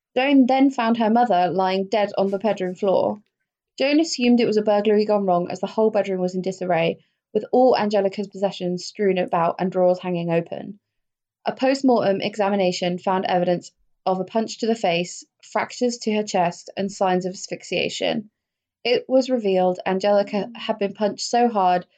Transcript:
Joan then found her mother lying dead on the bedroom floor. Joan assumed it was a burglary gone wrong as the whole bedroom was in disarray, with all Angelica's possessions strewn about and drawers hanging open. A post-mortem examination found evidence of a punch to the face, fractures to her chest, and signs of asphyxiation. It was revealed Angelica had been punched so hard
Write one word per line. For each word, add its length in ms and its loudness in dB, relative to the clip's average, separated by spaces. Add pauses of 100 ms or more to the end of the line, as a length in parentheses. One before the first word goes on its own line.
(140)
Joan 320 4
then 240 4
found 280 0
her 100 2
mother 420 4
lying 380 0
dead 300 0
on 120 0
the 80 -2
bedroom 360 -2
floor. 480 0 (560)
Joan 220 2
assumed 400 2
it 60 2
was 120 0
a 40 4
burglary 440 2
gone 180 2
wrong 260 0
as 100 -8
the 80 -4
whole 220 2
bedroom 300 -2
was 140 -2
in 80 -4
disarray, 560 -2 (340)
with 200 -2
all 260 6
Angelica's 500 -2
possessions 560 -4
strewn 320 0
about 440 0
and 120 -2
drawers 280 2
hanging 300 -4
open. 480 -4 (680)
A 60 -2
post-mortem 680 2
examination 760 0
found 260 -2
evidence 480 0 (320)
of 140 0
a 60 -4
punch 340 -4
to 80 -4
the 80 2
face, 500 -2 (280)
fractures 460 -2
to 140 -4
her 120 0
chest, 520 -2
and 140 -4
signs 340 0
of 100 -6
asphyxiation. 960 -4 (560)
It 240 0
was 220 2
revealed 560 0
Angelica 680 0
had 240 -6
been 120 -2
punched 320 -4
so 240 2
hard 380 0 (120)